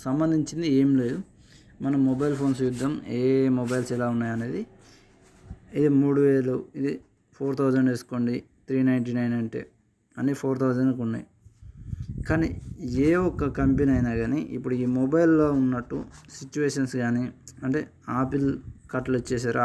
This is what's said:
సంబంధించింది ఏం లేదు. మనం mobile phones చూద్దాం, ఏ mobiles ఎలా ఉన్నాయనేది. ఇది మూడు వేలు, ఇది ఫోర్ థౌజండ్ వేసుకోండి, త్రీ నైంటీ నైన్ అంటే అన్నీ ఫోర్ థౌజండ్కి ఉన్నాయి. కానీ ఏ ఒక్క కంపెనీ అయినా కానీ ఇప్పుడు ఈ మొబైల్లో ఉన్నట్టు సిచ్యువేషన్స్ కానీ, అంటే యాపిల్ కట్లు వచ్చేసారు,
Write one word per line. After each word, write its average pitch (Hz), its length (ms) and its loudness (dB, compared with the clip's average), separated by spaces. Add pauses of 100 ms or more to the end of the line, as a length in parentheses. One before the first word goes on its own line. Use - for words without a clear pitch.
సంబంధించింది 156 600 0 (120)
ఏం 139 100 6 (120)
లేదు. 127 180 -2 (680)
మనం 139 240 2
mobile 139 320 0
phones 135 240 0
చూద్దాం, 127 300 -2 (240)
ఏ - 20 -2 (380)
mobiles 123 380 -2
ఎలా 120 180 0
ఉన్నాయనేది. 117 480 -4 (1120)
ఇది 147 140 4 (100)
మూడు 143 260 4
వేలు, 127 300 2 (240)
ఇది 139 140 -2 (440)
ఫోర్ 135 220 -4
థౌజండ్ 131 320 4
వేసుకోండి, 120 420 -4 (320)
త్రీ 131 140 0 (100)
నైంటీ 123 300 0
నైన్ 120 220 0
అంటే - 200 -6 (560)
అన్నీ 131 240 0
ఫోర్ 135 220 -2
థౌజండ్కి 127 420 2
ఉన్నాయి. 113 200 -6 (1000)
కానీ 160 200 0 (600)
ఏ - 20 6 (180)
ఒక్క 147 200 -2 (100)
కంపెనీ 135 380 4
అయినా 123 240 0
కానీ 120 200 -2 (160)
ఇప్పుడు 127 180 -4 (100)
ఈ - 20 -2 (100)
మొబైల్లో 156 520 4 (120)
ఉన్నట్టు 127 380 -2 (400)
సిచ్యువేషన్స్ 139 640 -2
కానీ, 120 220 0 (420)
అంటే 135 140 0 (340)
యాపిల్ 131 340 0 (460)
కట్లు 127 260 -2
వచ్చేసారు, 120 460 -2